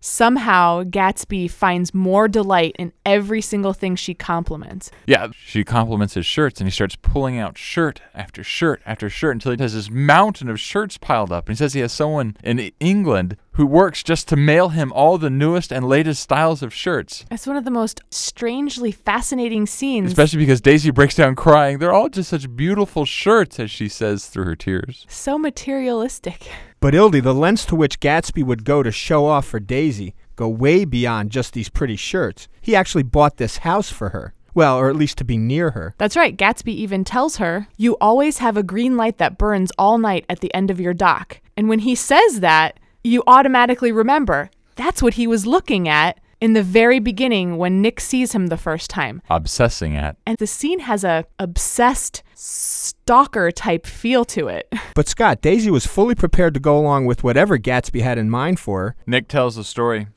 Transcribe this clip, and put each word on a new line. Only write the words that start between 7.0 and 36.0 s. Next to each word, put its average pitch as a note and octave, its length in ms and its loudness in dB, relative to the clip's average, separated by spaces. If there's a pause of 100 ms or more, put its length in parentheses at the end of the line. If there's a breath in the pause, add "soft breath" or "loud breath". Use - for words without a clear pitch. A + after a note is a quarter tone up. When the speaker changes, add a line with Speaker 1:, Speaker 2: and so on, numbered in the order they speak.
Speaker 2:
out G#2 220 -8
shirt - 420 -4 (140)
after - 300 -14
shirt - 420 -2
after A2 240 -6
shirt D3 240 -2
until A#2+ 180 -4
he A#2+ 80 -4
has A#2+ 140 -2
this G#2+ 160 -8
mountain C#3+ 580 2
of G#2+ 120 -6
shirts G3+ 360 -6
piled G#2+ 360 -2
up. E2+ 160 -6
And A2 80 -4
he - 20 -10
says C#3+ 160 -2
he C#3 60 -2
has A#2+ 120 -4
someone D3 520 -4
in A#2 160 -2
E-, G2+ 180 -10
England D3 580 0 (160)
who D3 140 2
works D#3+ 360 4
just E3 260 -4
to E3 80 2
mail D3+ 340 4
him D#3 220 -2
all D3 240 4
the D#3 140 -2
newest D3+ 420 0
and B2+ 160 -2
latest D3 320 2
styles D3+ 400 0
of B2 140 -10
shirts. - 560 -6
Speaker 1:
It's A3+ 160 -10
one C#4 100 -6
of C4+ 80 -6
the B3+ 60 -6
most A3+ 300 -4 (100)
strangely B3 800 -6
fascinating A3+ 760 -4
scenes. A#3 440 -4
Speaker 2:
Especially E3 300 4
because C3+ 200 4
Daisy D3+ 300 6
breaks C#3 240 4
down C3+ 220 4
crying. D3 420 4
They're E3+ 140 0
all G#3 160 4
just F#3+ 220 -6
such C3+ 260 -6
beautiful F3 480 0
shirts, G3+ 560 0
as G#2+ 100 -6
she - 180 -8
says G#2 380 -4
through - 200 -6
her E2 100 -4
tears. - 520 -6
Speaker 1:
So - 300 -6
materialistic. C4 1080 -6 (320 loud breath)
Speaker 3:
But C#3+ 160 4
Ildy, F#3 240 6
the B2+ 120 2
lengths E3 340 0
to E3+ 100 -2
which D#3 240 0
Gatsby D3+ 440 -2
would A#2+ 200 -4
go C#3+ 180 2
to A#2+ 80 0
show D3 360 0
off D3 200 2
for A2+ 140 -6
Daisy A2 540 -4 (200)
go A2+ 140 -4
way C#3 360 4
beyond A#2+ 460 -2
just B2 240 -4
these A#2 140 -6
pretty A#2+ 280 -4
shirts. - 520 -6 (120)
He A3+ 140 -2
actually F#3 300 2
bought D3 320 2
this A#2 220 -4
house F#3 300 -2
for - 220 -8
her. - 240 -12 (180)
Well, D3 240 4
or C3 140 2
at C#3+ 60 -2
least D3+ 220 0
to C3+ 60 -6
be A#2 120 -2
near C#3 340 0
her. F2+ 280 -10
Speaker 1:
That's - 180 0